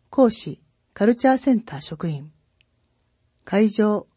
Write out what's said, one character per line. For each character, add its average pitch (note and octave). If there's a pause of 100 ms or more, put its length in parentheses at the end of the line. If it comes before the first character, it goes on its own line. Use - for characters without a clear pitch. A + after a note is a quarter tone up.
講 B3+
師、 - (320)
カ G3
ル A#3
チ A#3+
ャ C4
ー C4
セ C4
ン A3+
タ -
ー D3
職 E3+
員。 D3+ (1080)
会 G#3
場、 G#3